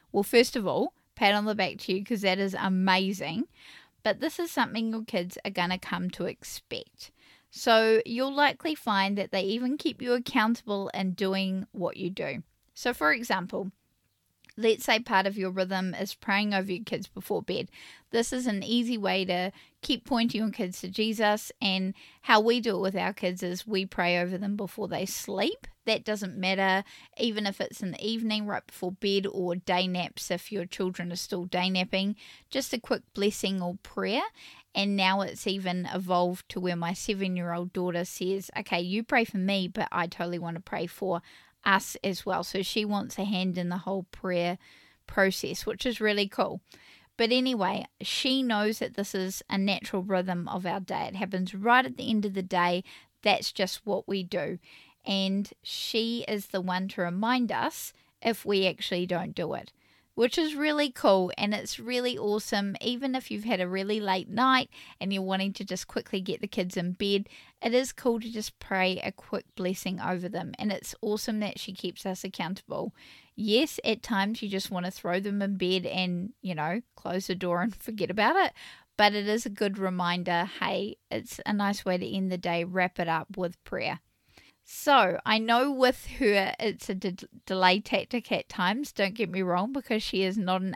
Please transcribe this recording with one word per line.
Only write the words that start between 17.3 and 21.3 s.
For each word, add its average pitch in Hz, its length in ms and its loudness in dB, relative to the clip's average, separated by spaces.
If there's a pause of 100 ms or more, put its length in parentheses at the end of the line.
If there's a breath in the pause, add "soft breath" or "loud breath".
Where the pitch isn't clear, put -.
bed. - 260 -2 (400 loud breath)
This 233 240 0
is 254 140 -2
an 202 160 0
easy 240 340 2
way 190 280 2
to 180 260 0 (300 loud breath)
keep 247 220 -2
pointing 233 380 2
your 220 80 0
kids 185 320 -6
to 180 80 -10
Jesus, 214 640 2 (100)